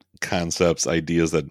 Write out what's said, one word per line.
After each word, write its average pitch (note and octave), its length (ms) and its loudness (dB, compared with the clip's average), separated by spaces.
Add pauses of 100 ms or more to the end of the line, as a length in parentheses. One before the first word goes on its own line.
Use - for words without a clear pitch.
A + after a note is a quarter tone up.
(200)
concepts, E2+ 640 0
ideas E2 460 0
that, D2+ 180 0